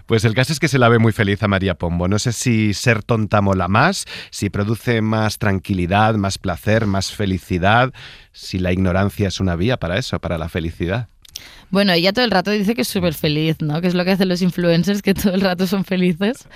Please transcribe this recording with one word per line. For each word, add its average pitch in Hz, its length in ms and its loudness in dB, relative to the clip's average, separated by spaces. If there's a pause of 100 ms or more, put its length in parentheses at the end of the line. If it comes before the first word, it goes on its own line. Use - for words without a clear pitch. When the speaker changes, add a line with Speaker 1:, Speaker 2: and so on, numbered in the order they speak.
Speaker 1:
Pues 113 180 2
el 113 80 2
caso 131 180 0
es 151 80 -4
que 165 80 2
se 139 120 2
la 120 100 6
ve 117 80 6
muy 113 140 4
feliz 101 320 0
a 107 40 2
María 95 280 0
Pombo. 87 320 -2
No 104 100 2
sé 120 160 -2
si 110 400 0
ser 110 300 0
tonta 110 360 0
mola 95 280 2
más, 131 380 2 (260)
si - 180 -4
produce 110 540 -2
más 110 340 0
tranquilidad, 98 760 0
más 98 240 -2
placer, 104 480 0
más 95 240 -2
felicidad, 98 800 0 (380)
si - 260 -10
la 90 140 0
ignorancia 95 560 0
es - 120 -6
una 92 160 0
vía 107 220 0
para 87 220 -4
eso, - 200 -4
para 85 200 -6
la 82 100 -6
felicidad. 87 580 -4 (640)
Speaker 2:
Bueno, 196 240 2
ella 175 200 2
todo 247 120 2
el 226 60 0
rato 190 180 2
dice 214 240 0
que 240 80 -2
es 220 60 -2
súper 175 260 -2
feliz, 156 480 0
¿no? 151 180 -2
Que 175 100 -2
es 175 40 0
lo 180 100 0
que 180 80 0
hacen 190 160 2
los 180 140 -2
influencers, 175 640 0
que 196 100 2
todo 185 220 0
el 196 60 0
rato 185 260 0
son 190 180 -2
felices. 185 720 -2